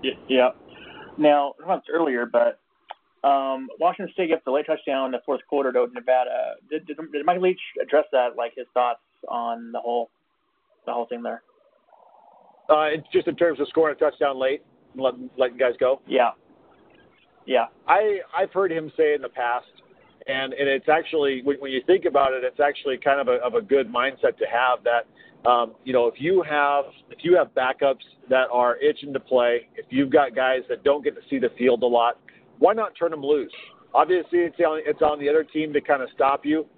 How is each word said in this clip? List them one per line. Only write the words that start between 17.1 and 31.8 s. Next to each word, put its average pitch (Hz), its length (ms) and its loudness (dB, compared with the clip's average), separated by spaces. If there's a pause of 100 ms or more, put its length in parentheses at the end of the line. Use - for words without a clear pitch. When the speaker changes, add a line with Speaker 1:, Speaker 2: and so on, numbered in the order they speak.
Speaker 1:
Yeah. 120 220 0 (200)
Speaker 2:
I, 202 320 2 (160)
I've 190 160 -2
heard 185 200 0
him 156 260 -6
say 151 160 4
in 147 80 -2
the 123 80 -10
past, 120 380 -4 (600)
and, 135 260 -4
and 139 140 -2
it's 139 220 0
actually, 147 540 0
when, 139 140 0
when 135 140 -10
you 131 140 -2
think 180 200 4
about 139 280 2
it, 127 100 -4
it's 127 160 -6
actually 143 380 0
kind 139 240 0
of 123 60 -2
a, 123 180 0
of 117 80 -2
a 117 80 2
good 127 260 2
mindset 127 520 -2
to 110 120 -2
have 123 320 2
that, 117 220 0 (440)
um, 120 340 2
you 127 80 -8
know, 120 160 2
if 113 100 -2
you 180 320 0
have, 143 360 0 (240)
if - 120 -20
you 170 140 4
have 151 180 2
backups 131 520 -2 (240)
that 127 200 2
are 123 280 2
itching 143 340 -2
to 135 80 -4
play, 120 560 0
if - 140 -14
you've 135 200 0
got 139 240 4
guys 131 360 0
that 117 160 -4
don't 143 180 2
get 143 120 -4
to - 140 -18
see 135 80 -4
the 120 200 0
field 123 260 2